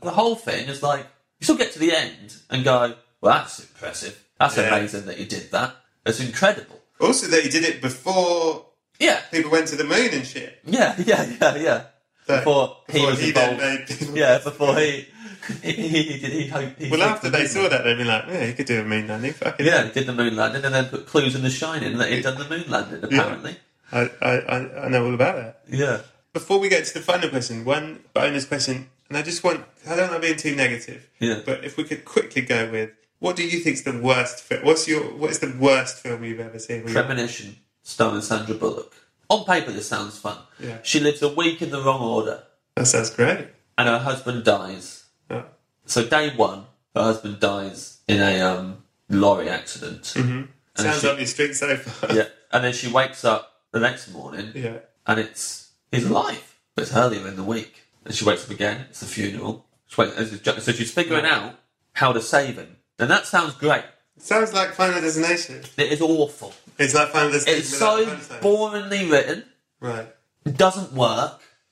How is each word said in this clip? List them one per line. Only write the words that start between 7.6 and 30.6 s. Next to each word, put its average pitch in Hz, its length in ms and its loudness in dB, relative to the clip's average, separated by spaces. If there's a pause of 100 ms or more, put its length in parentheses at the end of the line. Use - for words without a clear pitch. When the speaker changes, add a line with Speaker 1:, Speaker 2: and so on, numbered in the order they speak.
Speaker 2:
it 139 180 -2
before 175 840 0 (320)
Speaker 1:
Yeah. - 220 4 (100)
Speaker 2:
people 160 200 0
went 160 180 4
to 147 80 -6
the 147 80 0
moon 208 280 2
and 131 140 -4
shit. - 380 -14
Speaker 1:
Yeah, 185 320 2
<laughs> 180 80 -2
yeah, - 260 2 (100)
yeah, 139 160 4
yeah. 147 260 0 (440)
Speaker 2:
So, 139 120 2
Speaker 1:
Before 139 380 2 (120)
he - 60 -10
Speaker 2:
before 139 160 4
Speaker 1:
was 127 100 0
Speaker 2:
he - 100 2
then 123 240 4
Speaker 1:
involved. 135 240 -2 (100)
Speaker 2:
made - 100 -8
people 147 200 -6
Speaker 1:
Yeah, 131 200 6
before 143 380 2
he, 143 320 0 (240)
<laughs> - 300 -12
he, 170 100 -4
he 156 460 -2
did, 131 140 -6
he, 151 100 -2
he 135 80 -6 (400)
Speaker 2:
Well, 160 100 2
Speaker 1:
did - 0 -
Speaker 2:
after 202 300 0
Speaker 1:
the 151 60 0
Speaker 2:
they 151 80 2
Speaker 1:
moon - 40 -4
Speaker 2:
saw 196 120 -2
Speaker 1:
landing. 185 180 4
Speaker 2:
that, - 60 -2
they'd 117 140 2
be 123 60 -2
like, 110 240 0
"Yeah, 170 180 -4
he 120 80 -4
could 135 120 -6
do 117 140 0
a 107 40 -4
moon 107 240 -2
landing. 113 240 -4
Fucking - 340 -2
Speaker 1:
Yeah, 165 120 6
Speaker 2:
hell." 117 80 2
Speaker 1:
he 113 60 -10
did 135 140 -2
the 123 80 -6
moon 117 220 0
landing 117 280 0
and 131 100 0
then 131 120 4
put - 200 -8
clues 135 280 2
in 131 80 -4
The 131 80 2
Shining 139 480 -4
that 117 140 0
he'd 123 100 0
done 135 160 -2
the 143 100 -10
moon 165 200 -6
landing, - 320 -4 (100)
Speaker 2:
Yeah. 135 100 4
Speaker 1:
apparently. - 360 -4 (360)
Speaker 2:
I, 120 180 0 (100)
I, 123 120 0
I, 127 520 -4
I 120 40 -4
know 123 180 2
all 123 80 0
about 147 220 2
that. 113 320 -12
Speaker 1:
Yeah. 131 320 0 (340)
Speaker 2:
Before 196 240 0
we 196 100 2
get 170 160 4
to - 100 -8
the 156 60 -6
final 175 300 0
question, 117 340 -6
one 151 360 -2 (120)
bonus 139 320 0
question, 131 460 -4 (180)
and 143 80 -8
I 151 60 -4
just 170 200 -8
want, 165 220 0 (240)
I 170 80 -2
don't 180 160 2
like 165 80 -2
being 160 160 0
too 151 180 -4
negative, 127 540 -2 (100)